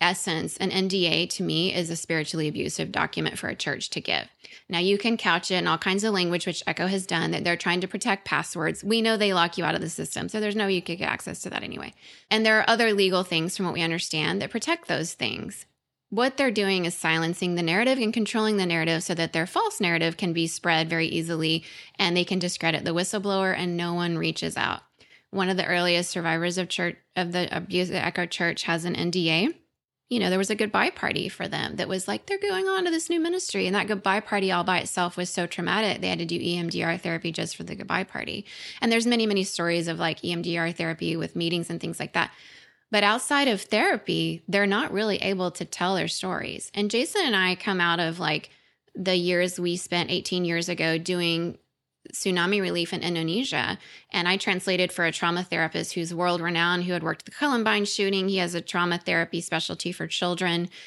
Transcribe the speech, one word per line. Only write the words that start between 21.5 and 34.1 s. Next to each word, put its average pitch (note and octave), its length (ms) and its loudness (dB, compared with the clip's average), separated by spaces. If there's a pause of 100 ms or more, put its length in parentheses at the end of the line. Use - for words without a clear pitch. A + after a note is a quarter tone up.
and F3 200 2
they F3+ 80 4
can F#3 160 0
discredit E3 440 0
the E3+ 100 0
whistleblower F#3+ 640 0
and F3 200 -2
no F3 180 -2
one E3+ 240 0
reaches E3 380 -2
out. - 240 -2 (500)
One F#3 200 0
of F#3 80 2
the - 80 0
earliest F3 440 2
survivors E3+ 460 0
of F3+ 140 -2
church, F3 260 -4 (180)
of F3 180 -2
the F3+ 220 -2
abuse F3+ 360 -2
at F#3 120 -2
Echo F3 220 0
Church E3+ 380 -2
has E3 240 -2
an F3 100 -2
N F3 140 0
D E3+ 200 2
A. F3+ 200 4 (580)
You A#3+ 120 0
know, F#3 100 2
there F#3 80 2
was G3 100 0
a G#3+ 60 0
goodbye G#3+ 340 2
party - 400 -2
for - 180 -8
them - 300 -4
that - 100 -2
was F#3 220 -4
like, - 160 -4
they're G4 140 -4
going F#4+ 280 -2
on F#4+ 200 0
to F4 40 2
this E4 200 -2
new E4+ 100 2
ministry. E4 460 0
And F#3 100 2
that G3+ 120 0
goodbye G3+ 320 0